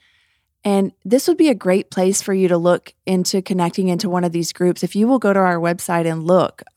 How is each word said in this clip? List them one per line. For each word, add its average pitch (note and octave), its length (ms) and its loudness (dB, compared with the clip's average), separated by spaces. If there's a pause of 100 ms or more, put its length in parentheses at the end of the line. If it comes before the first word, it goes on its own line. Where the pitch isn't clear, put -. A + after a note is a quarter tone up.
(640)
And G3 280 0 (120)
this A#3+ 240 2
would E4+ 80 2
be D#4+ 140 4
a A#3 40 2
great F#3 360 0
place F#3+ 320 0
for G3+ 100 -4
you F#3+ 160 2
to F3 80 2
look E3+ 380 0 (100)
into F#3 380 -2
connecting F#3 460 -2
into F3 200 -2
one F3 160 -2
of E3+ 80 -2
these E3+ 200 -4
groups. F3+ 300 -2
If F#3 140 -6
you G#3+ 120 2
will C4 100 2
go G3+ 140 0
to G3 60 2
our F3+ 200 2
website E3+ 520 -2
and D#3+ 140 -6
look F3 380 2 (140)